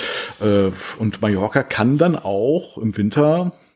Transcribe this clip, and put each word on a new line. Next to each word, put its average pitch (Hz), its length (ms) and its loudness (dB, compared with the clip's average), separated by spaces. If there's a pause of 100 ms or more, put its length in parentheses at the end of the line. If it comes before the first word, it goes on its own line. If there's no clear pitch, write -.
(420)
Äh, 101 300 2 (280)
und 110 240 -2
Mallorca 104 400 0
kann 131 360 0
dann 175 180 4
auch 104 600 -2
im 110 180 -4
Winter, 151 560 2 (240)